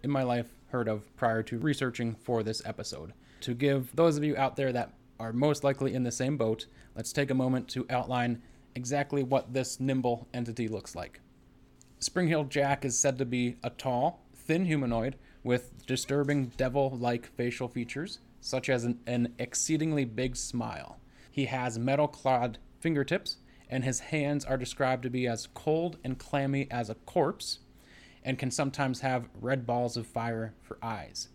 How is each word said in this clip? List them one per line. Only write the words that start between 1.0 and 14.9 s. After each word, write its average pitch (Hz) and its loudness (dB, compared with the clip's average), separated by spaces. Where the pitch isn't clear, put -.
prior 113 2
to 117 -4
researching 123 0
for 117 0
this 107 -2
episode. - -8
To 123 -2
give 135 2
those 160 6
of 147 0
you 147 2
out 135 2
there 131 0
that - -2
are 110 -6
most 143 2
likely 135 2
in 127 2
the 123 0
same 139 0
boat, 113 0
let's - -8
take 143 0
a 131 2
moment 127 2
to - -4
outline 123 0
exactly 139 0
what 127 2
this 131 0
nimble 127 0
entity 117 -2
looks - -6
like. - -10
Spring-Heeled 156 2
Jack 139 2
is 127 0
said 135 4
to 135 2
be 123 0
a 123 -2
tall, 131 0
thin 175 0
humanoid 131 0